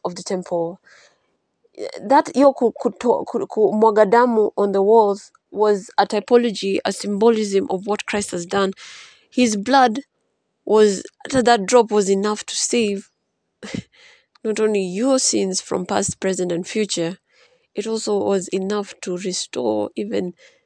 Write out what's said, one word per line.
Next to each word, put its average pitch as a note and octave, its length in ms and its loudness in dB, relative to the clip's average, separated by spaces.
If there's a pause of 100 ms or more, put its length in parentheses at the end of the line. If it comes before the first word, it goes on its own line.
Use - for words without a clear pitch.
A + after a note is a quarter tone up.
of F3 100 -8
the - 80 -12
temple. F3+ 560 -6 (1200)
That, C4+ 280 2
hiyo C4+ 280 4
ku-, A#3 160 0
kuto-, - 540 -2
ku-, G3 220 -6
ku-, G#3+ 260 0
mwaga G#3+ 320 4
damu A3+ 500 4
on G3+ 180 0
the G3 100 2
walls G#3 480 2 (180)
was G#3 480 0
a G3+ 80 4
typology, G#3 800 0
a G3 80 -2
symbolism G#3 760 0
of F#3+ 180 -6
what G#3 180 -4
Christ G#3 240 -6
has F3 160 -8
done. G3 280 -2 (560)
His A3+ 280 2
blood B3 440 2 (640)
was, G#3 380 2 (260)
that A#3+ 360 2
drop A#3 260 4
was G3+ 180 2
enough G3+ 360 -2
to - 100 -10
save G#3 540 -2 (540)
<laughs> - 800 -16
not A3 160 -4
only G#3+ 220 2
your G#3+ 360 0
sins G3 440 -2
from F3+ 260 -6
past, G3+ 320 -2
present, F#3 320 -4
and F3 160 -6
future, F#3+ 500 -4 (560)
it G#3 140 -8
also G#3+ 320 -4
was G3 300 -2
enough G3 520 -4
to F3+ 160 -6
restore B2 800 -4
even G3+ 400 -4 (300)